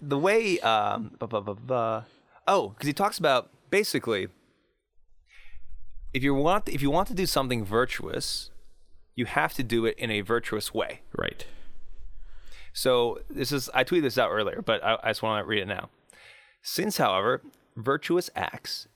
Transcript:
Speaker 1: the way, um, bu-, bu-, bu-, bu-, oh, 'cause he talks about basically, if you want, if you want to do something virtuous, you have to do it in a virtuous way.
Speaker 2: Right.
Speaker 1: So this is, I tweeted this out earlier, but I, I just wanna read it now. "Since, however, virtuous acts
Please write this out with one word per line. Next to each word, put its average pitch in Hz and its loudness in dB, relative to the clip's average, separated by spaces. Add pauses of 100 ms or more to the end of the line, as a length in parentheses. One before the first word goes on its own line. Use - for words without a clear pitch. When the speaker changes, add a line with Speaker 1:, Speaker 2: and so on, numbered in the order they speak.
Speaker 1:
the 139 0
way, 196 4
um, 107 2
bu-, 117 -6
bu-, 110 -2
bu-, 101 -6
bu-, 117 -2 (440)
oh, 113 2
'cause - -4
he 147 0
talks 202 0
about 135 2 (180)
basically, 117 0 (1800)
if 127 0
you 139 4
want, 165 4
if 131 0
you 143 4
want 175 2
to 240 -4
do 180 2
something 123 0
virtuous, - -2 (640)
you 120 -2
have 151 0
to 139 0
do 113 2
it 110 0
in 117 -2
a 107 0
virtuous 107 -2
way. - -2 (160)
Speaker 2:
Right. - -4 (1300)
Speaker 1:
So 120 2
this - -4
is, 139 -2
I 127 6
tweeted 170 4
this 127 2
out 110 4
earlier, 104 0
but 110 0
I, 113 2
I 110 0
just 107 -4
wanna 107 0
read 104 0
it 92 -4
now. 95 -6 (720)
"Since, - -2
however, 104 2 (340)
virtuous 151 0
acts - -6